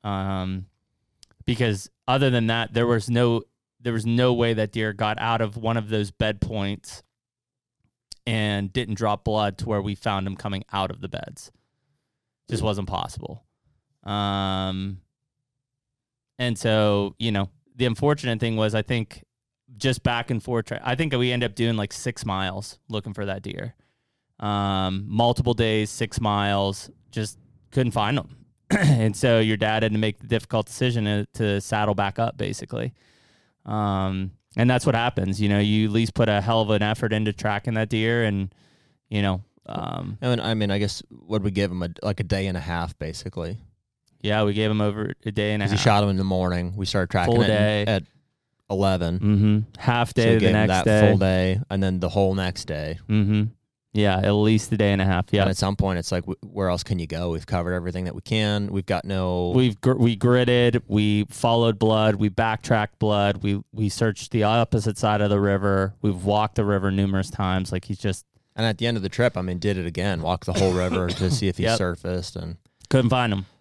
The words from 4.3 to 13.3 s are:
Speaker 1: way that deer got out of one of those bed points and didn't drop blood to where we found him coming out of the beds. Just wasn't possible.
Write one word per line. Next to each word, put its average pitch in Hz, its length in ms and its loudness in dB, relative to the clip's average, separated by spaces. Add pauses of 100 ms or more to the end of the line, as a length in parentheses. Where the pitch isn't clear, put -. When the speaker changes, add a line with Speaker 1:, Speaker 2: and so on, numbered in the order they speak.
Speaker 1:
way 117 220 2
that 107 160 0
deer 110 200 -2
got 107 280 -2
out 113 220 0
of 107 160 -4
one 113 200 -2
of 107 120 -6
those 107 200 0
bed 107 320 -2
points 104 640 -6 (1200)
and 104 460 -2
didn't 110 240 -4
drop 104 280 -2
blood 107 360 -2
to 107 60 -6
where 107 160 -2
we 101 140 -4
found 98 320 -4
him 95 80 -6
coming 98 360 -8
out 95 200 -2
of 95 100 -12
the 87 80 -12
beds. - 420 -12 (1000)
Just 110 140 -4
wasn't 101 240 -2
possible. - 560 -8 (600)